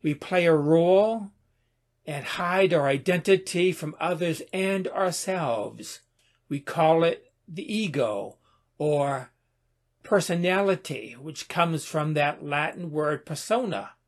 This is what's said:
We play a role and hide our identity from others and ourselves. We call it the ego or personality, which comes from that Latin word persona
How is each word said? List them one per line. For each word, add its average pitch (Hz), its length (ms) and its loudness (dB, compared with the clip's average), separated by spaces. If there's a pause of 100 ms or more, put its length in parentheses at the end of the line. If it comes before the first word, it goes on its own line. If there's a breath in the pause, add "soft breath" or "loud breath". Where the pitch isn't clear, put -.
We 156 100 0
play 180 320 0
a 165 80 6
role 185 760 4 (720)
and 143 200 -8
hide 180 480 2
our 139 160 4
identity 180 800 2
from 160 260 -8
others 170 440 -2 (100)
and 190 380 -2
ourselves. 135 1120 -4 (480)
We 139 100 -4
call 165 460 2
it - 260 -2 (160)
the 196 260 -10
ego 135 680 -2 (380)
or 143 540 -2 (720)
personality, 175 1080 0
which 135 340 -14
comes 165 380 0
from 151 280 -2
that 143 300 0
Latin 151 480 -4
word 151 340 -2
persona 170 680 -4 (160)